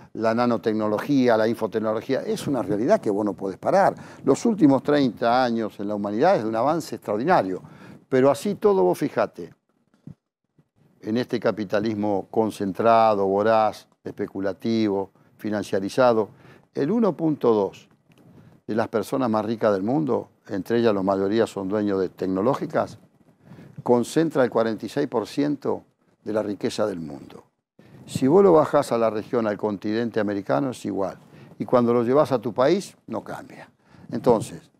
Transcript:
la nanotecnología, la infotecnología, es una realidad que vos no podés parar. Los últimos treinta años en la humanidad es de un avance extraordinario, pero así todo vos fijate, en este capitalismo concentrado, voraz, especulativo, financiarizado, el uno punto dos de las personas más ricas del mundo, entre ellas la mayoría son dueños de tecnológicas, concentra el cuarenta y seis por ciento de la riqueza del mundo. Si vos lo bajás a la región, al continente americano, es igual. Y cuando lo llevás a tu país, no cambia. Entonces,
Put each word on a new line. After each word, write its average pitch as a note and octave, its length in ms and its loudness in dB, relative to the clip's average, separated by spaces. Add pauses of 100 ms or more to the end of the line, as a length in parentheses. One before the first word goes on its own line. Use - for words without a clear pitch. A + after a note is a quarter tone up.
(140)
la A2+ 200 0
nanotecnología, A#2 1040 0
la A2 100 2
infotecnología, A2 720 -2
es G#3 260 -6
una C3 160 -2
realidad G#2+ 380 0
que A#2 100 -4
vos G2+ 140 -2
no G2 80 -2
podés F#2+ 240 -8
parar. D3+ 360 2 (300)
Los C3+ 220 0
últimos D3+ 380 4
treinta B2+ 600 2
años A2+ 360 -2
en G2+ 80 -6
la G#2 80 -4
humanidad G#2+ 420 2
es A#2 60 -2
de A2 60 -4
un A2+ 60 -4
avance C#3 400 -2
extraordinario, G#2+ 680 0 (480)
pero C3 220 4
así G3 240 -2
todo G3 280 2
vos F3+ 140 2
fijate, G2+ 560 -4 (1500)
en A2 160 -4
este A#2+ 220 -2
capitalismo G#2 920 -2
concentrado, A2 960 2
voraz, G#2+ 600 2 (160)
especulativo, G2 1080 -4 (260)
financiarizado, G#2+ 920 0 (440)
el C#3+ 180 -2
uno G#3+ 240 0
punto D3 380 0
dos G2 340 -2 (800)
de G#2+ 80 -6
las A2 120 0
personas A#2+ 420 -4
más A2 160 0
ricas A2 280 0
del F#2+ 100 -2
mundo, A#2+ 460 -2 (180)
entre A2+ 320 -2
ellas A#2 140 4
la G2 100 -2
mayoría G2 440 0
son G2 200 -8
dueños G2+ 320 0
de F#2 100 -2
tecnológicas, A2 880 -2 (840)
concentra C3 600 2
el A#2 60 2
cuarenta A2+ 360 -2
y G2+ 40 -8
seis C#3+ 180 -2
por G#2+ 200 -2
ciento C3+ 560 -4 (400)
de G#2+ 100 -8
la G#2+ 100 0
riqueza G#2+ 440 -4
del F#2 120 -6
mundo. C#2+ 440 -14 (600)
Si - 220 -4
vos F3+ 160 6
lo F#3 100 6
bajás D3 380 4
a A#2+ 60 0
la A2+ 120 2
región, A2 380 -2
al G#2 100 -2
continente G#2+ 640 -2
americano, G#2+ 520 -2
es - 140 -12
igual. F#2+ 320 -6 (420)
Y A2+ 60 -6
cuando A#2+ 280 4
lo A#2+ 100 2
llevás C3+ 280 2
a B2+ 80 0
tu G#2+ 140 -8
país, D#3+ 420 0 (120)
no G#2+ 140 -8
cambia. - 480 -16 (420)
Entonces, - 680 0